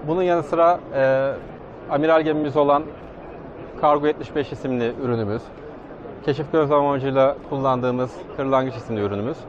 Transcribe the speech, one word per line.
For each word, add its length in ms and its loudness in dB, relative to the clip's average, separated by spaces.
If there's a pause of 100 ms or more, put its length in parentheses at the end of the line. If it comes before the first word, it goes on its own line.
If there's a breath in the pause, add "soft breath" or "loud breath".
Bunun 140 0
yanı 220 2
sıra, 360 4 (160)
e, 360 2 (600)
amiral 300 6
gemimiz 360 0
olan 260 4 (960)
Kargo 260 4
yetmiş 280 -2
beş 160 -2
isimli 420 -2 (100)
ürünümüz, 380 -2 (840)
keşif 260 -2
gözlem 260 4
amacıyla 580 4 (140)
kullandığımız 680 0 (200)
Kırlangıç 380 2
isimli 260 -4
ürünümüz 360 -2 (120)